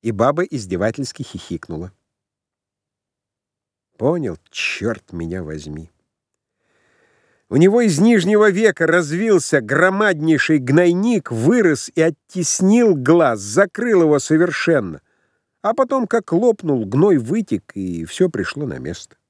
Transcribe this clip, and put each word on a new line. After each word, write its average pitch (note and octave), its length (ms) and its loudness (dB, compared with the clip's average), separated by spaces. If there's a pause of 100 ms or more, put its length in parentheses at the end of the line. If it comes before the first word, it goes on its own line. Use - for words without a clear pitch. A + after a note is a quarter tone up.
И A#2 80 -4
баба C3 320 0
издевательски A2+ 800 -6
хихикнула. F2 680 -12 (2000)
"Понял, C3+ 400 -2 (120)
чёрт - 640 -8
меня E2+ 320 -8
возьми". D#2 480 -14 (1600)
У A#2+ 80 0
него G3 240 6
из F3+ 180 2
нижнего G#3 520 4
века F#3+ 360 0
развился F3 760 0
громаднейший D#3+ 1000 0
гнойник, F3 720 2
вырос D#3 640 0
и D#3+ 60 0
оттеснил F#3 920 0
глаз, C3+ 440 2
закрыл F#3+ 640 0
его D3+ 160 4
совершенно. D#3 840 -2 (600)
А A3+ 140 -2
потом, B3+ 320 -2
как A3+ 260 -2
лопнул, E3+ 520 0
гной D3+ 320 2
вытек, C3 580 -4
и F2 300 -6
всё F2+ 240 -2
пришло G2+ 360 -6
на F#2 140 -10
место. - 360 -12 (140)